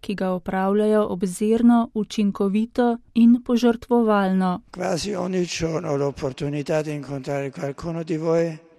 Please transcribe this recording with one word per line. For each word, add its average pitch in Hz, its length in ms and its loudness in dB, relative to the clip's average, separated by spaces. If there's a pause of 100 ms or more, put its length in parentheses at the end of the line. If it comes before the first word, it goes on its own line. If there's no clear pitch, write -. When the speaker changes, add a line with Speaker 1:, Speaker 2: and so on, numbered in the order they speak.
Speaker 1:
ki 208 140 -8
ga 185 140 -2
opravljajo 196 800 0
obzirno, 220 880 2
učinkovito 214 1040 0 (160)
in 233 300 6
požrtvovalno. 214 1160 2 (160)
Speaker 2:
Quasi 185 380 -2
ogni 185 300 -2
giorno 165 440 -4
ho 143 80 0
l'opportunità 143 840 -4
di 151 80 -6
incontrare 139 600 -6
qualcuno 165 520 -8
di 160 140 -4
voi 165 400 0 (220)